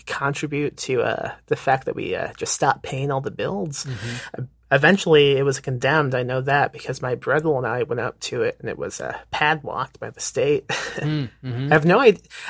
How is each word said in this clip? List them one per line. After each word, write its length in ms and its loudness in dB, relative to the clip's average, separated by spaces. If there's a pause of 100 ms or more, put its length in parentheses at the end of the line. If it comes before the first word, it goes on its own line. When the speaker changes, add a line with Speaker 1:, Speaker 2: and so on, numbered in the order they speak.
Speaker 1:
contribute 720 -4
to, 240 0
uh, 300 -2 (140)
the 100 -2
fact 280 0
that 100 -4
we, 220 -6
uh, 200 -6
just 160 -4
stopped 300 2
paying 300 -4
all 80 0
the 100 -6
bills. 540 -6
Speaker 2:
Mm-hmm. 580 -8
Speaker 1:
Uh, 40 -6 (260)
eventually, 640 6
it 80 2
was 160 0
condemned. 560 0
I 80 0
know 160 -2
that 320 2
because 280 -8
my 140 -4
brother 400 0
and 120 -2
I 180 -2
went 160 -2
up 200 -6
to 220 -4
it, 160 0
and 100 -10
it 100 -6
was, 220 -8
uh, 160 -8 (140)
padlocked 720 -2
by 100 -10
the 100 -18
state. 480 0
<laughs> 80 -4 (260)
Speaker 2:
Mm, 280 -2 (140)
mm-hmm. 260 -4
Speaker 1:
I 40 8
have 100 6
no 160 6
id-, 260 4 (240)